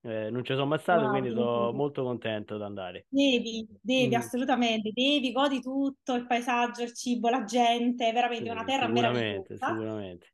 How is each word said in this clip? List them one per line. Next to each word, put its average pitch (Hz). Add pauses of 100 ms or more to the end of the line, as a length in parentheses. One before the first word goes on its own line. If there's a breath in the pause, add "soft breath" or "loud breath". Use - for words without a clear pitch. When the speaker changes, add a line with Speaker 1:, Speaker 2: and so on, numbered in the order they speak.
Speaker 1:
Eh, 110
non 123
ci -
sono 135
mai 151
stato, 165
Speaker 2:
Wow, -
Speaker 1:
quindi 131
sono 120
Speaker 2:
devi. -
Speaker 1:
molto 143
contento 110
di 104
andare. 92
Speaker 2:
Devi, 233 (160)
devi, 240
Speaker 1:
Mm. -
Speaker 2:
assolutamente, 233
devi, 262
godi 262
tutto, 269
il 247
paesaggio, 240
il 233
cibo, 240
la 240
gente, 240
è 226
veramente 233
Speaker 1:
Sì, -
Speaker 2:
una 226
terra 262
Speaker 1:
sicuramente, -
Speaker 2:
meravigliosa. 123
Speaker 1:
sicuramente. 110